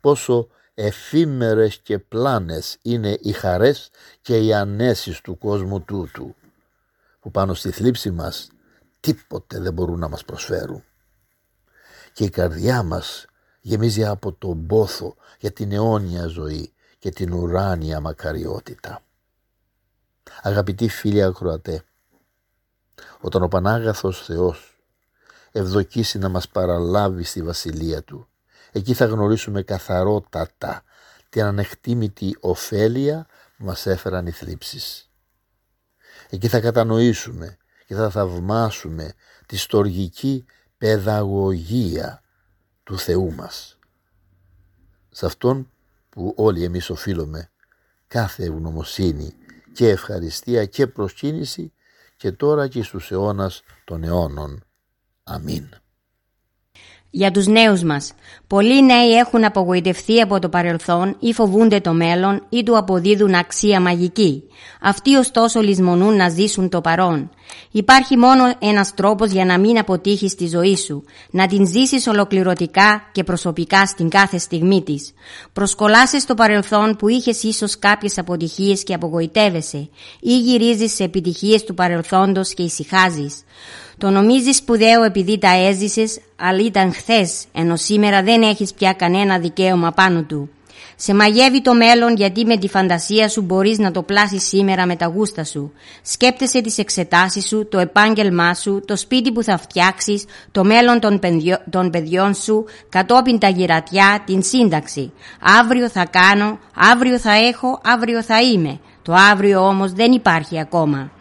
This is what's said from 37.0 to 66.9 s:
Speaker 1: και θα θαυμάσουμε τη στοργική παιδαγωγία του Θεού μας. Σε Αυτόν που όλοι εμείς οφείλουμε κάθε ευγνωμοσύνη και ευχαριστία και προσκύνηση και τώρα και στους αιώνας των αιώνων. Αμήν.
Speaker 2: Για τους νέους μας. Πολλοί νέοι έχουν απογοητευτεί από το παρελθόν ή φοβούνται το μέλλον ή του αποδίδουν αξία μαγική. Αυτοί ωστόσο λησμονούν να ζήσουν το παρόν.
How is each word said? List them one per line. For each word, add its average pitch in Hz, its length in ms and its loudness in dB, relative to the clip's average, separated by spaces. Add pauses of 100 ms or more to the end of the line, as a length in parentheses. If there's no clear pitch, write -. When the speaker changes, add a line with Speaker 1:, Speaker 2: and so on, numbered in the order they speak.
Speaker 1:
και - 80 -14
θα 107 160 -4
θαυμάσουμε 92 1040 -6 (340)
τη - 100 -14
στοργική 101 880 -4 (340)
παιδαγωγία 98 1400 -4 (600)
του 95 160 -14
Θεού 90 340 -4
μας. - 460 -18 (1300)
Σε - 160 -10
Αυτόν 127 440 -6 (380)
που 92 280 -10
όλοι 98 280 0
εμείς 87 260 -8
οφείλουμε 82 600 -10 (560)
κάθε 107 380 -6
ευγνωμοσύνη 80 880 -8 (380)
και 120 160 0
ευχαριστία 101 760 -4
και 139 220 -4
προσκύνηση 143 840 -10 (440)
και 98 160 -8
τώρα 143 360 -2
και 123 140 -8
στους - 280 -14
αιώνας 98 520 -6 (220)
των 82 200 -10
αιώνων. 73 600 -6 (600)
Αμήν. - 440 -12 (1500)
Speaker 2:
Για 196 160 0
τους 190 160 0
νέους 214 360 6
μας. 147 300 -4 (340)
Πολλοί 226 380 4
νέοι 240 280 6
έχουν 233 320 4
απογοητευτεί 185 760 0
από 202 180 0
το 175 100 -4
παρελθόν 175 720 -2
ή 233 120 -2
φοβούνται 214 480 2
το 190 120 -2
μέλλον 175 560 0
ή 233 140 -2
του 226 140 2
αποδίδουν 196 580 2
αξία 185 460 0
μαγική. 175 640 0 (380)
Αυτοί 202 340 2
ωστόσο 233 460 2
λησμονούν 190 560 4
να 185 120 4
ζήσουν 185 400 0
το 170 120 -2
παρόν. 165 500 0 (400)